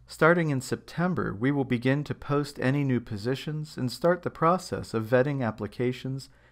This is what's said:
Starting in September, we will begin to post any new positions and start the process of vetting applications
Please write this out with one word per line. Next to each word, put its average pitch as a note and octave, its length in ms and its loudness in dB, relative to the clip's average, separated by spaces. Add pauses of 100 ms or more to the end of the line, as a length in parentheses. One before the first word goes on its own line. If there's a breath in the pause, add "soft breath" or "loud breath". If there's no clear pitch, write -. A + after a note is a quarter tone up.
Starting E3 460 4
in C3 100 0
September, B2 720 -2
we A#2 180 0
will C#3 140 0
begin C3 380 2
to C#3+ 100 -6
post - 460 -4
any C#3 240 2
new B2+ 160 2
positions C3 760 -6
and B2+ 160 -2
start F3 300 2
the - 80 -4
process E3+ 640 -2
of A2+ 120 0
vetting C3 380 2
applications B2+ 840 -4 (220 soft breath)